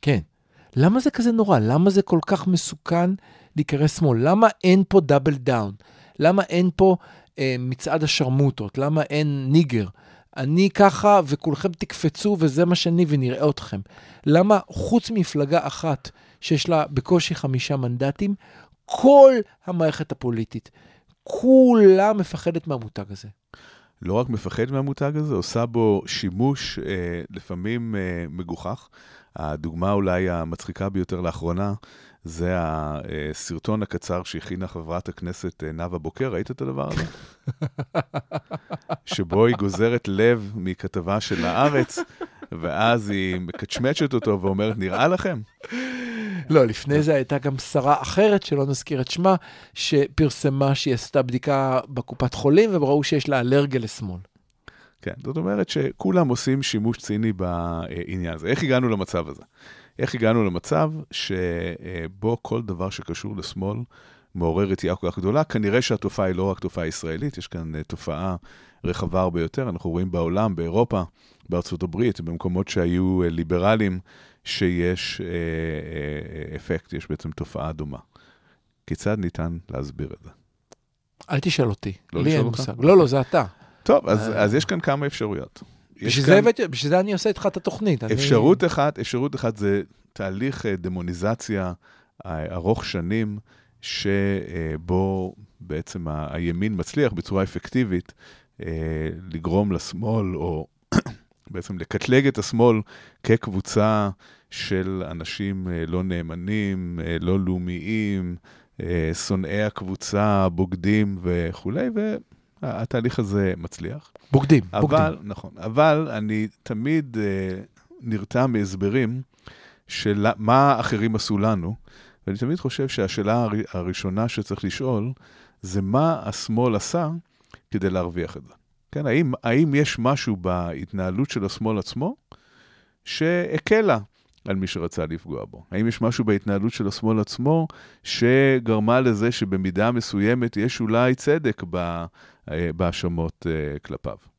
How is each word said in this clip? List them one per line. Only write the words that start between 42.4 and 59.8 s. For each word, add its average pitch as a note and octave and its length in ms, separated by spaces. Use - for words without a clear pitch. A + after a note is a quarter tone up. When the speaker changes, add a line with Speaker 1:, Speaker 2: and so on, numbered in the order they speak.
Speaker 2:
ואז G2+ 580
היא F#2+ 300
מקצ'מצ'ת C3 760
אותו G#2+ 280
ואומרת, G2+ 360
"נראה G2 300
לכם?" F3+ 320
Speaker 1:
לא, D3 160
לפני C#3+ 360
זה D3+ 120
הייתה C#3 240
גם C3+ 200
שרה C#3 440
אחרת, G3 400
שלא C#3 240
נזכיר C#3 340
את B2+ 100
שמה, F#3 240
שפרסמה C#3 1000
שהיא C3 200
עשתה C3 280
בדיקה C3 680
בקופת B2 460
חולים, F#3 380
והם D#3+ 120
ראו C#3+ 180
שיש C#3+ 260
לה C#3 120
אלרגיה C3 400
לשמאל. G2+ 400
Speaker 2:
כן, F2 100
זאת C#3 120
אומרת F#3+ 320
שכולם D#3 600
עושים C3 340
שימוש A2+ 360
ציני G#2+ 340
בעניין F2 1040
הזה. D#2 140
איך B2+ 140
הגענו B2+ 260
למצב F#2 400
הזה? C#2+ 140